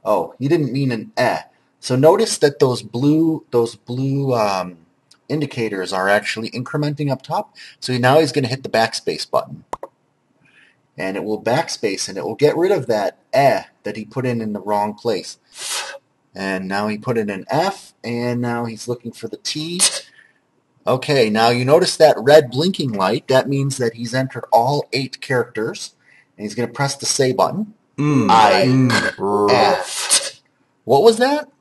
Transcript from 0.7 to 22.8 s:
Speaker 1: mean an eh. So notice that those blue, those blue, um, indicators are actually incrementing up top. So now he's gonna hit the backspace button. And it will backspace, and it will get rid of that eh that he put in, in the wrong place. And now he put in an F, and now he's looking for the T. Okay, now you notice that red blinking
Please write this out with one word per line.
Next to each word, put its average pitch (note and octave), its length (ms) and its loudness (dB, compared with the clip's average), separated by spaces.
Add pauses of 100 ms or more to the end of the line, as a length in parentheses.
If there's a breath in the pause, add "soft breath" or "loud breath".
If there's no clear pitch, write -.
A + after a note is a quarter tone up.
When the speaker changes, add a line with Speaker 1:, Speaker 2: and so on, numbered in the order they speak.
Speaker 1:
mean C3+ 200 -2
an A2 260 -8
eh. G2+ 260 0 (360)
So - 160 -2
notice F3+ 420 4
that D3 220 0
those B2 240 2
blue, D3+ 680 0
those A#2 260 0
blue, C3+ 600 -4
um, F#2 420 -2 (500)
indicators A2 640 -4
are F#2+ 160 0
actually G#2 440 0
incrementing D3 600 -4
up B2+ 120 -6
top. F#3+ 320 -6 (240 loud breath)
So B2+ 180 -4
now B2+ 220 6
he's D3+ 120 2
gonna C3+ 180 -2
hit C3 120 -6
the A2 80 -14
backspace A2 580 -2
button. - 360 -4 (1300 soft breath)
And F#2+ 200 -6
it F2 80 -6
will G#2+ 160 -4
backspace, A2 680 -2
and F#2+ 100 -10
it E2 60 -8
will F#2+ 120 -6
get D3 200 4
rid F3+ 160 2
of C#3+ 160 0
that G#2 300 0 (160)
eh B2 300 4 (200)
that G#2 140 -8
he G#2+ 80 -12
put B2+ 200 -6
in, A#2+ 140 -2
in G#2+ 140 -6
the G2+ 80 -6
wrong G#2 320 0
place. G2+ 460 -4 (920 loud breath)
And F#2+ 340 -4
now G2+ 200 -2
he G#2+ 100 -4
put A2+ 200 -4
in G#2 120 -2
an F#2+ 200 -8
F, F3 440 -4 (100)
and A#2+ 360 -4
now A#2+ 260 -4
he's A2+ 220 -12
looking A#2+ 240 -8
for - 160 -14
the - 100 -12
T. E3 440 -6 (1040 soft breath)
Okay, B2 420 2
now A2+ 200 4
you B2 160 0
notice E3 320 4
that D#3 220 6
red C3+ 320 4
blinking D3 420 -2